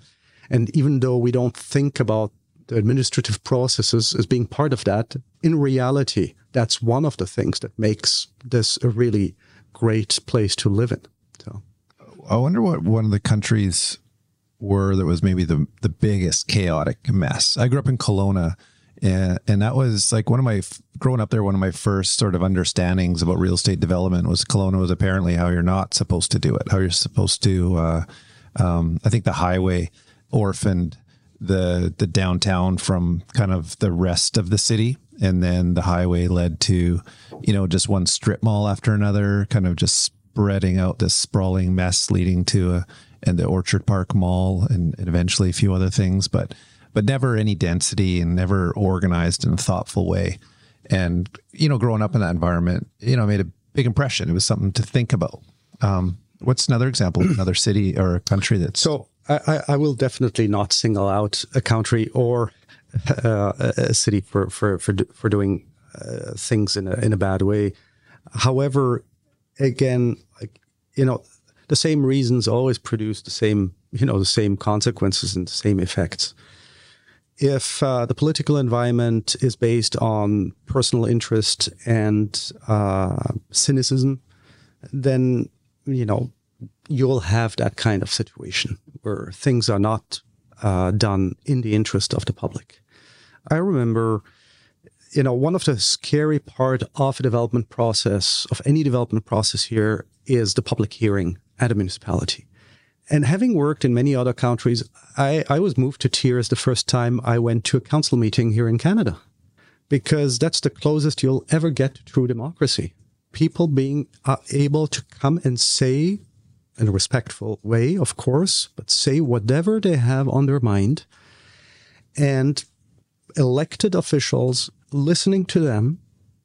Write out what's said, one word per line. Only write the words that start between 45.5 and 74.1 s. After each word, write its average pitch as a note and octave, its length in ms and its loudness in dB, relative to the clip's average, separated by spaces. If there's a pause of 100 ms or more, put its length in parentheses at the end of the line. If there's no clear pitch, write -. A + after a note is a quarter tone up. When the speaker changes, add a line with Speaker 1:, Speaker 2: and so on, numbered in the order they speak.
Speaker 2:
few G2 200 2
other F#2 160 0
things, F#2+ 380 0
but, - 260 -4 (400)
but G#2+ 120 2
never B2+ 300 0
any G#2+ 200 0
density F2+ 680 0
and F2 140 0
never F#2 400 0
organized F2 680 0
in E2 100 0
a F2 40 0
thoughtful F#2 500 -2
way. F#2 300 -2 (540)
And, F2+ 360 0 (240)
you D#3 160 0
know, C#3 120 0
growing A2 240 0
up G2 100 -2
in A2+ 80 0
that F2+ 80 0
environment, F2 580 0 (120)
you B2+ 180 0
know, A2+ 80 2
made G2+ 160 2
a F2 60 -4 (260)
big B2+ 140 0
impression. - 420 -2
It E2 40 0
was F#2 120 0
something G2 280 0
to A2+ 100 0
think A#2+ 300 -2
about. E2+ 280 -2 (400)
Um, F#2 380 0 (200)
what's B2 280 -2
another B2 200 2
example F#2 360 0
of F#3 80 4
another F#2 240 0
city G2+ 420 0
or F2+ 180 2
a F#2 40 -2
country G2 400 0
that's D#2+ 200 -2
Speaker 1:
So D3 280 -2 (200)
I, D3+ 200 0
I, D#3 220 0
I C#3+ 80 2
will D3 180 0
definitely A#2+ 520 0
not G#2 240 0
single G2+ 380 0
out G2+ 340 -2 (120)
a B2+ 60 2
country A2+ 480 0
or, A#2+ 420 0 (720)
uh, G2+ 340 0
a, B2 180 0
a - 180 0
city G2+ 260 0
for, F#2+ 280 -2
for, G2 280 -2
for, - 160 -2
do, F#2+ 200 0
for - 160 -4
doing, G2 360 0 (340)
uh, - 360 -10
things G#2 420 0
in F#2+ 100 -4
a, F#2 120 -4
in A2 120 0
a G#2 60 2
bad F#2+ 240 0
way. G2+ 320 0 (600)
However, C3 720 0 (560)
again, B2+ 580 2 (220)
like, - 220 -16 (320)
you C#3 100 0
know, B2+ 200 0 (440)
the A#2 80 0
same D3 300 2
reasons B2+ 420 2
always A#2+ 300 0
produce G#2+ 440 -6
the - 80 -16
same, G#2 460 0 (160)
you A2 140 0
know, A2 140 2